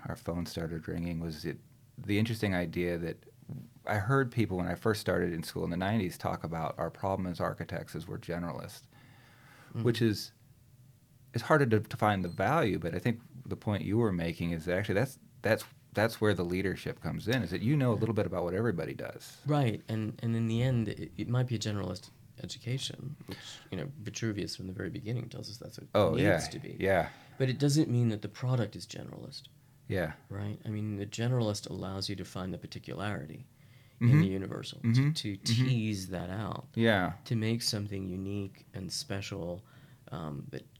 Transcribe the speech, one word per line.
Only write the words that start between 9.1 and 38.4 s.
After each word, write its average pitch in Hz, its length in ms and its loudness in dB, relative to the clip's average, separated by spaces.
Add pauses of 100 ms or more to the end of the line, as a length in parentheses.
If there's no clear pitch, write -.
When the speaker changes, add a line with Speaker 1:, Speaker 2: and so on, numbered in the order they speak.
Speaker 2:
Mm. 113 80 -2
Speaker 1:
which 117 180 4
is, 110 300 2 (1040)
it's 117 100 -2
harder 147 240 6
to, 110 120 6
to - 180 -4
find 101 280 4
the 87 40 -4
value, 95 500 2
but 82 160 -2
I 92 40 -2
think 120 220 2 (240)
the 98 100 -6
point 104 280 0
you 95 140 2
were 117 140 4
making 85 400 0
is 82 140 -2
that 90 120 2
actually 104 180 2
that's, 127 240 2 (240)
that's, 107 200 4 (300)
that's 110 260 2
where 104 140 4
the 90 100 0
leadership 90 580 -2
comes - 260 -4
in, 120 160 2
is 87 80 -4
that 90 100 -2
you 123 160 4
know 123 160 4
a - 20 2
little 101 200 0
bit 101 100 2
about 87 180 -2
what 87 100 0
everybody 92 400 0
does. - 520 -10
Speaker 2:
Right, 139 420 2
and, 110 360 -2
and 117 120 2
in 113 120 2
the 113 160 2
end, 120 260 4
it, - 280 -6
it 104 120 -2
might 123 180 2
be 120 80 -2
a 107 40 0
generalist 98 500 -4 (340)
education, - 720 -6 (120)
which, 92 100 -10 (340)
you 95 60 -4
know, 80 100 -4 (140)
Vitruvius 107 540 -4
from 92 120 -8
the 92 60 -8
very 95 160 -4
beginning 113 400 -6
tells 117 200 -10
us 104 80 -12
that's - 200 -14
what - 60 -12
it - 120 -18
Speaker 1:
Oh, 95 160 8
Speaker 2:
needs 82 120 4
Speaker 1:
yeah, 98 160 6
Speaker 2:
to - 200 -6
be. - 200 -10
Speaker 1:
yeah. 90 300 4 (280)
Speaker 2:
But 131 120 2
it 127 100 0
doesn't 143 300 4
mean 120 200 4
that 104 120 0
the 104 80 -6
product 123 460 0
is 87 100 -12
generalist. - 580 -12 (440)
Speaker 1:
Yeah. 85 260 0 (160)
Speaker 2:
Right? 101 360 -6
I 113 40 -6
mean, 107 280 -4
the 101 80 -6
generalist 113 640 0
allows 92 400 -4
you 101 80 -4
to 92 80 -6
find 92 280 -6
the 85 40 -6
particularity 92 880 -8 (560)
Speaker 1:
Mm-hmm. 123 140 8
Speaker 2:
in 151 60 10
the 185 80 6
universal, - 500 -6
Speaker 1:
Mm-hmm. 127 320 4
Speaker 2:
to, 107 260 -2
to 120 160 0
Speaker 1:
Mm-hmm. 127 140 4
Speaker 2:
tease 107 400 0
that 90 240 -4
out, 98 420 -6
Speaker 1:
Yeah. 113 400 4 (120)
Speaker 2:
to 123 100 0
make 113 260 2
something 101 460 -2
unique 98 680 -6